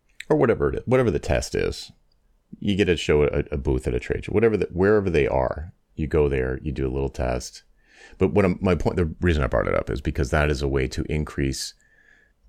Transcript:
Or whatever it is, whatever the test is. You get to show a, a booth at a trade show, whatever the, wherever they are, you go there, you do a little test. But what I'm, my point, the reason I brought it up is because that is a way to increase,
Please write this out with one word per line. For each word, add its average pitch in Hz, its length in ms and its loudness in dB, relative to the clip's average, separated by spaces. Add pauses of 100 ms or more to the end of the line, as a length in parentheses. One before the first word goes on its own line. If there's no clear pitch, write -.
(280)
Or 156 80 4
whatever 110 340 0
it - 60 -4
is, - 100 -6
whatever 123 240 4
the 73 80 0
test - 360 -2
is. - 380 -4 (680)
You 101 160 0
get 98 100 4
to 87 100 4
show 76 280 2
a, 71 260 0
a 73 80 -4
booth 69 300 -2
at 62 60 -2
a 62 40 -2
trade - 260 -4
show, - 80 -8
whatever 107 240 4
the, 87 160 0
wherever 98 380 2
they 73 160 4
are, 65 460 -2 (220)
you 80 120 -4
go 73 220 2
there, 65 340 -2
you 76 100 -4
do 65 140 -2
a 64 80 -2
little 67 140 -2
test. 64 560 -6 (540)
But 95 140 2
what 101 120 4
I'm, 90 180 2
my 92 140 4
point, 82 200 -2
the 85 240 -2
reason 80 220 2
I 64 60 0
brought 53 180 0
it 50 80 0
up 50 160 -2
is 55 100 -4
because 73 300 -2
that 76 180 2
is 71 140 -2
a 71 60 -2
way 67 200 0
to 76 220 -6
increase, 71 640 -4 (760)